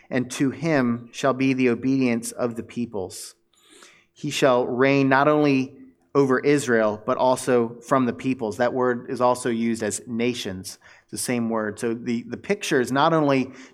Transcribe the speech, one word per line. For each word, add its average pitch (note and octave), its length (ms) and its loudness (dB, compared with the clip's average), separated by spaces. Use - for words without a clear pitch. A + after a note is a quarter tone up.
and B2 220 -2
to C#3 200 0
him B2 600 -2
shall C3+ 220 0
be C3+ 200 0
the B2+ 160 2
obedience B2 600 -2
of A#2 240 -6
the A2 80 -8
peoples. G#2 720 -10
He - 160 -8
shall B2+ 360 4
reign C3+ 440 2
not C3+ 180 4
only D3 480 2
over C3 260 4
Israel, A#2+ 640 2
but B2+ 100 0
also B2 640 0
from C3 260 2
the A#2+ 60 0
peoples. B2 460 -4
That A#2+ 160 0
word B2 360 -2
is B2 120 -4
also B2 280 2
used A#2 320 0
as G#2 240 -4
nations. A#2 720 -4
It's - 80 -20
the G#2+ 60 -12
same A#2+ 320 -2
word. G#2+ 300 -4
So A#2 140 -2
the, A#2+ 300 -4
the A#2 120 -12
picture G3 460 -2
is A#2 100 -2
not D3 220 2
only C#3 380 2